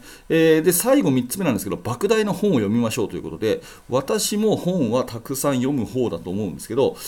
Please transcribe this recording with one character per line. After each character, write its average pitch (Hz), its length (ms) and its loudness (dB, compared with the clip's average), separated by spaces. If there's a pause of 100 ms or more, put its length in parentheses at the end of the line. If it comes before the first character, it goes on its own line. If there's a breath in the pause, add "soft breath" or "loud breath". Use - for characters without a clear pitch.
(300 loud breath)
え 160 300 6
ー、 - 40 2
で、 175 80 4
最 247 320 2
後 160 80 2
三 127 160 2
つ - 100 -8
目 190 80 -2
な 147 60 2
ん - 20 2
で 98 60 0
す - 40 -6
け - 60 -8
ど、 85 60 -4
莫 117 320 -4
大 220 180 2
な 202 80 0
本 202 160 0
を 190 60 4
読 104 140 2
み 117 120 2
ま 113 80 0
し - 80 -6
ょ 110 80 0
う - 20 -2
と - 80 -10
い 80 40 -8
う - 20 -8
こ - 80 -10
と 78 80 -10
で、 107 240 0 (260 loud breath)
私 139 480 -2
も 208 200 2
本 170 340 0
は 123 140 0
た 117 160 -10
く 135 160 -8
さ 143 160 0
ん 131 60 2
読 127 140 0
む 127 140 0
方 120 240 0
だ 85 80 -4
と 85 140 -8
思 101 140 -4
う - 20 -4
ん 76 80 -8
で 67 60 -12
す - 60 -14
け 104 60 -8
ど、 120 240 2 (100)